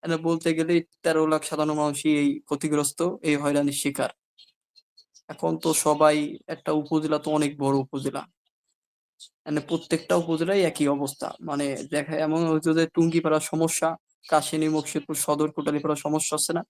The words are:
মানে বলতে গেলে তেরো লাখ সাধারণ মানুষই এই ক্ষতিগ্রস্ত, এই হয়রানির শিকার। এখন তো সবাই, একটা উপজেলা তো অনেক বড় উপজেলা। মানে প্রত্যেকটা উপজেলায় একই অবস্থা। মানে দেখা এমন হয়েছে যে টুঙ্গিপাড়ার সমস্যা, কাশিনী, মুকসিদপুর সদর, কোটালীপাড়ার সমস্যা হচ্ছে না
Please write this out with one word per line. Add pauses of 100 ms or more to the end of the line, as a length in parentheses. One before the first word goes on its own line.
মানে
বলতে
গেলে (200)
তেরো
লাখ
সাধারণ
মানুষই
এই
ক্ষতিগ্রস্ত, (140)
এই
হয়রানির
শিকার। (1160)
এখন
তো
সবাই,
একটা
উপজেলা
তো
অনেক
বড়
উপজেলা। (1200)
মানে
প্রত্যেকটা
উপজেলায়
একই
অবস্থা।
মানে (140)
দেখা
এমন
হয়েছে
যে
টুঙ্গিপাড়ার
সমস্যা, (320)
কাশিনী,
মুকসিদপুর
সদর,
কোটালীপাড়ার
সমস্যা
হচ্ছে
না